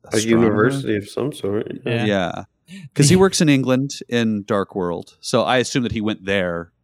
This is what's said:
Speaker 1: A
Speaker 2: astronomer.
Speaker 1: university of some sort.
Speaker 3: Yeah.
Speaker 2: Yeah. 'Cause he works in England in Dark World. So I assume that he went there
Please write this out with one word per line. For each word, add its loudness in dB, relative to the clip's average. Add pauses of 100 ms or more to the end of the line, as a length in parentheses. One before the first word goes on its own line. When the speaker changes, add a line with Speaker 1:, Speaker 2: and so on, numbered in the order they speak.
(120)
Speaker 1:
A -2
Speaker 2:
astronomer. 2
Speaker 1:
university 0
of -6
some -6
sort. -6 (140)
Speaker 3:
Yeah. -2
Speaker 2:
Yeah. -2 (500)
'Cause 4
he 6
works 4
in 6
England 2 (120)
in 0
Dark -2
World. -6
So 0
I 2
assume 0
that -2
he -4
went -4
there -2 (140)